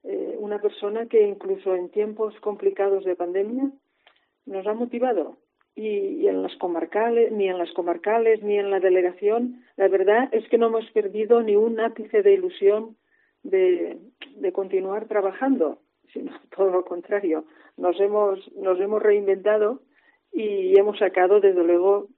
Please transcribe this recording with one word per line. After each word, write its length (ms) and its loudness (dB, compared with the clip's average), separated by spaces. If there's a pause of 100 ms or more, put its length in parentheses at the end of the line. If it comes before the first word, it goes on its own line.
Eh, 360 -8
una 220 -6
persona 460 -4
que 200 4
incluso 480 -4
en 140 -6
tiempos 520 -4
complicados 640 -2
de 120 -2
pandemia 540 -4 (760)
nos 220 -8
ha 80 -2
motivado. 640 -4 (360)
Y, 140 -8
y 400 -2
en 140 -2
las 140 -8
comarcales, 760 -2
ni 160 -2
en 100 -4
las 140 -6
comarcales, 720 0
ni 160 -2
en 120 -2
la 80 0
delegación, 840 0 (120)
la 120 2
verdad 440 2
es 160 -2
que 100 2
no 100 4
hemos 240 -2
perdido 500 2
ni 140 2
un 240 2
ápice 420 -2
de 120 8
ilusión 600 0 (460)
de, 560 0 (380)
de 160 -4
continuar 560 -4
trabajando, 720 -2 (320)
sino 200 -12 (120)
<laughs> 120 -20
todo 140 2
lo 140 0
contrario. 640 -4 (300)
Nos 220 -2
hemos, 540 0
nos 280 -2
hemos 220 -2
reinventado 800 0 (500)
y 460 2
hemos 200 2
sacado, 420 4
desde 240 4
luego 540 2